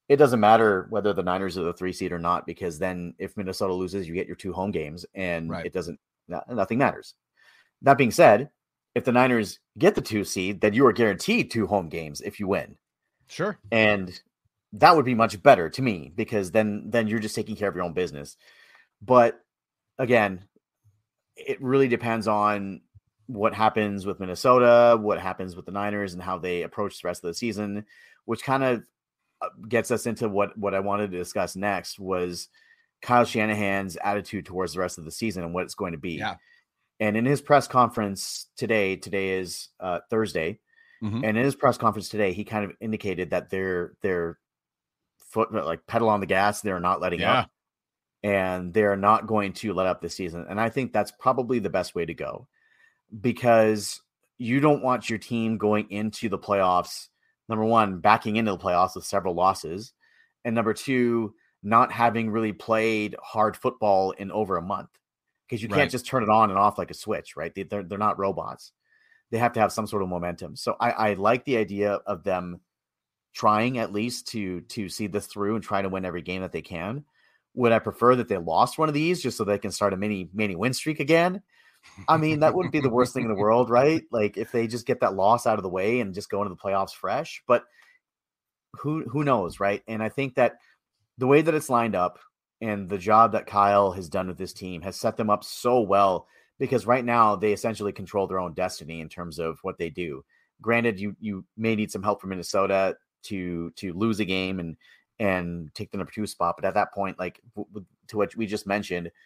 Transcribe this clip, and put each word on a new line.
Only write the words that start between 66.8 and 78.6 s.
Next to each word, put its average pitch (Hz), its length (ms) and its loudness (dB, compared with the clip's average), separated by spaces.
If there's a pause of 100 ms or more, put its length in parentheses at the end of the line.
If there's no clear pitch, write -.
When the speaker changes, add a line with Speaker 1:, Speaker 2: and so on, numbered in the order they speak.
Speaker 1:
a - 40 -12
switch, - 420 -8
right? 82 180 -8
They, 98 80 -8
they're, 101 200 -8
they're 92 140 -10
not 104 220 0
robots. 85 540 -6 (580)
They 113 80 -2
have 120 140 2
to 113 80 -2
have 101 120 6
some 107 140 -6
sort 101 160 -4
of 92 60 -4
momentum. 87 480 -6
So - 240 -4
I, 120 100 2
I 107 240 0
like 107 300 2
the 131 120 0
idea 101 360 0
of 98 320 -6
them 90 360 -4 (720)
trying 117 460 2
at 104 140 -4
least 117 360 -6
to, 92 340 -6
to 98 260 -10
see 104 180 -6
this 98 200 -6
through 104 280 -4
and 110 80 -4
trying 98 220 -4
to 95 40 -4
win 92 160 -6
every 90 180 -8
game 92 200 -6
that 90 80 -8
they 82 120 -8
can. 95 420 -10 (500)
Would 120 160 2
I 113 80 6
prefer 120 380 2
that 120 100 -2
they 98 120 -2
lost 85 380 2